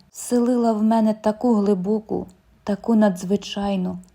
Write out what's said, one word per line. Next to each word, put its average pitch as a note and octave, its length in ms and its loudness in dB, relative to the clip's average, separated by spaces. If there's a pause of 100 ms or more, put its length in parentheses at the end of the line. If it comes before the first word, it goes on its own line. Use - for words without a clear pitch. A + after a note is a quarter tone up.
(120)
вселила A#3+ 600 0
в G#3+ 100 0
мене A3 300 2
таку G#3+ 400 0
глибоку, G3+ 760 0 (360)
таку G#3 320 -2
надзвичайну G3 1040 -2 (180)